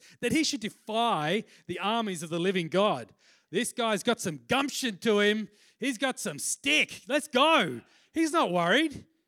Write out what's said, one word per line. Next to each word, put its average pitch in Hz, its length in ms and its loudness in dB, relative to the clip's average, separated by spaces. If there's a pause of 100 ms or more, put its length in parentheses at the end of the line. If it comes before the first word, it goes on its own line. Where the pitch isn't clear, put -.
(220)
that 247 100 0
he 302 120 2
should 269 160 -2
defy 214 840 0 (220)
the 175 140 -8
armies 202 420 -2
of 170 80 -10
the 170 100 -2
living 180 280 0
God? 170 480 0 (340)
This 214 240 -2
guy's 220 300 0
got 233 180 0
some 151 260 -6
gumption 262 520 -2
to 208 220 2
him. 208 280 2 (300)
He's 247 180 -4
got 262 220 -4
some 156 180 -6
stick. - 680 -2
Let's 285 200 -2
go. 247 540 2 (320)
He's 320 180 0
not 285 200 2
worried. 208 560 2 (200)